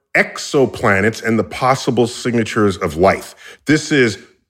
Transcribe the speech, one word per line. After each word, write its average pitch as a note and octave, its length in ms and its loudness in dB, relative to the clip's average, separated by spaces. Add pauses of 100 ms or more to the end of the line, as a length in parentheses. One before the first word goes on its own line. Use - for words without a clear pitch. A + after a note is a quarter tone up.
(140)
exoplanets A#2 1080 0
and A2+ 160 0
the G#2+ 60 0
possible B2+ 600 0
signatures A2 720 -2
of F2 200 -4
life. - 680 0
This D3+ 260 0
is A#2+ 280 2 (320)